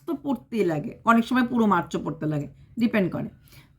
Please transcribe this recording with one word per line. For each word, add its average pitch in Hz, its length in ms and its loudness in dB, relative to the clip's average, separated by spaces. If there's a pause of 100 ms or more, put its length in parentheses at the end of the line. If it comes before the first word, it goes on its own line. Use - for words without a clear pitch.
তো 339 100 -4
পরতেই 233 500 -2
লাগে, 160 280 -2 (120)
অনেক 226 200 4
সময় 247 220 2
পুরো 233 180 2
মার্চও 180 340 2
পরতে 151 260 -6
লাগে, 147 220 -2 (320)
ডিপেন্ড 214 320 2
করে। - 180 -6 (500)